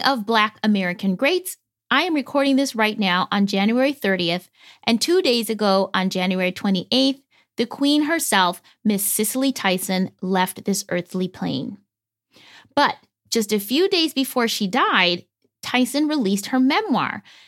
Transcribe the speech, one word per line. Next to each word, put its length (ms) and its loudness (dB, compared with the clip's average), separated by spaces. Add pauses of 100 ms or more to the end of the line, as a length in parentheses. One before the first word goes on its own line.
of 200 0
Black 380 0
American 520 0
greats, 420 -2 (320)
I 140 2
am 100 -2
recording 440 0
this 180 0
right 240 0
now 320 2
on 160 2
January 460 2
thirtieth, 560 -2 (340)
and 160 2
two 220 2
days 280 0
ago 440 2
on 160 0
January 420 0
twenty-eighth, 720 0 (340)
the 100 -2
Queen 380 0
herself, 580 0 (220)
Miss 220 0
Cicely 480 -2
Tyson, 580 -2 (100)
left 440 -2
this 240 -2
earthly 400 -4
plane. 480 -6 (1000)
But 220 0 (320)
just 240 0
a 60 0
few 280 0
days 260 0
before 360 -2
she 180 -2
died, 560 0 (400)
Tyson 460 0
released 380 0
her 120 0
memoir 640 0 (240)